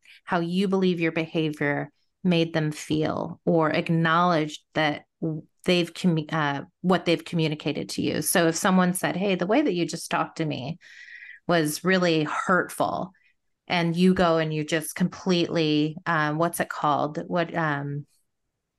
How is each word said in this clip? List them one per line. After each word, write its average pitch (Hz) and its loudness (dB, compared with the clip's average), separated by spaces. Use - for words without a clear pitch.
how 180 0
you 180 0
believe 185 2
your 160 2
behavior 151 -2
made 165 2
them 156 0
feel, 156 -4
or 165 4
acknowledge 165 2
that 151 0
w-, 156 -4
they've 175 0
commu-, 160 0
uh, 143 -2
what 180 2
they've 165 2
communicated 156 -4
to - -6
you. - -2
So 170 2
if 165 0
someone 185 2
said, 160 -4
"Hey, 190 0
the 180 -2
way 233 2
that 277 0
you 175 -2
just - -10
talked 156 -4
to 160 -4
me 143 -6
was 156 0
really 175 2
hurtful," 151 -2
and 170 0
you 185 6
go 175 4
and 156 0
you 156 -2
just 156 -2
completely, 160 0
um, 151 0
what's 170 0
it - -4
called? 147 0
What, 175 -2
um, 143 -4